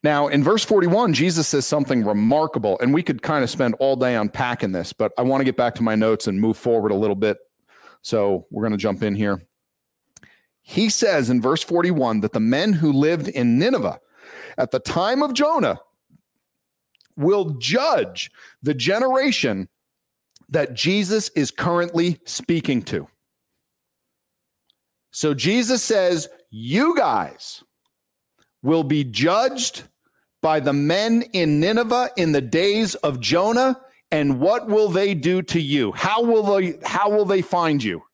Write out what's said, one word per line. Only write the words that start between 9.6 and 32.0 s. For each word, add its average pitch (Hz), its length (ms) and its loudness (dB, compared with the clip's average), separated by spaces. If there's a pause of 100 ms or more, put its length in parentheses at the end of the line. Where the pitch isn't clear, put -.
He 214 260 0
says 165 420 0
in 123 120 2
verse 139 200 0
forty-one 160 580 0
that 104 120 -2
the 117 80 -2
men 139 320 0
who 160 180 2
lived 147 380 0
in 120 300 0
Nineveh 170 420 0 (560)
at 127 140 -2
the 131 100 -2
time 226 420 0
of 277 120 -2
Jonah 285 440 0 (1400)
will 175 420 0
judge 196 720 -2 (320)
the 147 120 -2
generation 196 960 0 (800)
that 139 260 -2
Jesus 202 560 0
is 143 200 -2
currently 175 720 -2
speaking 147 600 -2
to. 76 220 -6 (2000)
So 151 240 -2
Jesus 220 480 0
says, 180 460 0 (220)
"You 175 460 0
guys 117 680 -2 (1000)
will 160 220 2
be 143 200 0
judged 202 800 -2 (560)
by 156 200 2
the 139 120 0
men 196 500 2 (100)
in 156 280 2
Nineveh 233 560 0